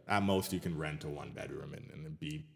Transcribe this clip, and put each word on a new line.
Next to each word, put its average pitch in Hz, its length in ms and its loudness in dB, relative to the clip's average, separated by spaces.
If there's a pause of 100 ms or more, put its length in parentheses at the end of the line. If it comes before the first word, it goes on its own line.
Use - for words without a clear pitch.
At 101 160 6
most, 95 300 6
you 92 80 2
can 82 180 0
rent 76 260 -2
a 76 40 -4
one 71 240 -6
bedroom 71 420 -6
and, - 180 -10
and 78 280 -10
be 76 360 -4